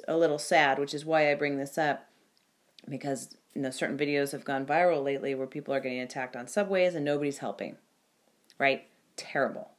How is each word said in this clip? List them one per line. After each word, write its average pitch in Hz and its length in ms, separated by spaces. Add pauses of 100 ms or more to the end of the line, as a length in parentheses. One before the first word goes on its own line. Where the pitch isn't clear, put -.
a 160 120
little 151 200
sad, 143 400
which 143 140
is 147 140
why 156 240
I 143 40
bring 143 220
this 139 220
up, 151 280 (800)
because, 135 480 (200)
you 143 80
know, 131 80
certain 135 260
videos 143 360
have 135 120
gone 135 220
viral 160 360
lately 139 320
where 131 120
people 143 260
are 135 80
getting 127 200
attacked 127 360
on 123 100
subways 190 480
and 147 120
nobody's 147 320
helping, 101 380 (840)
right? 139 280 (300)
Terrible. - 640